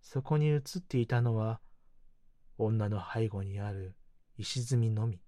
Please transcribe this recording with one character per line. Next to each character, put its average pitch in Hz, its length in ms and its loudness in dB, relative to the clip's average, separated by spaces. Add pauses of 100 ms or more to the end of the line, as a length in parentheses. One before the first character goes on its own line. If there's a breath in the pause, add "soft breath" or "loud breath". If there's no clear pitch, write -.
そ - 220 -6
こ 151 160 2
に 151 120 4
写 147 280 -2
っ - 20 -8
て - 160 -2
い 120 80 4
た 120 160 2
の 117 140 2
は、 110 260 -2 (960)
女 110 320 2
の 104 100 0 (140)
背 113 140 2
後 101 160 -4
に 98 160 -4
あ 101 120 -2
る 95 240 -8 (400)
石 120 280 -4
積 123 140 2
み 113 120 4
の 107 160 0
み。 104 220 -4